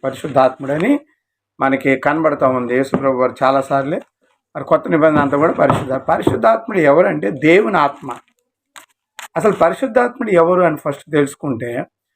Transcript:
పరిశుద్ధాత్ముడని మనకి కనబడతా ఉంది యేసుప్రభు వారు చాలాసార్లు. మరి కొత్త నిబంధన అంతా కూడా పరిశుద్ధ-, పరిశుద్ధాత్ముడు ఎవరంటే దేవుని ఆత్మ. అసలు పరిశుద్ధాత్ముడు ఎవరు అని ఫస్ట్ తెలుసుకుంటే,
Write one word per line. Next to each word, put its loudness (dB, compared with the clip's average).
పరిశుద్ధాత్ముడని -2
మనకి 0
కనబడతా 0
ఉంది -2
యేసుప్రభు -2
వారు -2
చాలాసార్లు. 0
మరి -10
కొత్త 0
నిబంధన 2
అంతా 0
కూడా 2
పరిశుద్ధ-, 0
పరిశుద్ధాత్ముడు 0
ఎవరంటే 2
దేవుని 2
ఆత్మ. -2
అసలు 2
పరిశుద్ధాత్ముడు 0
ఎవరు 4
అని 2
ఫస్ట్ -10
తెలుసుకుంటే, -4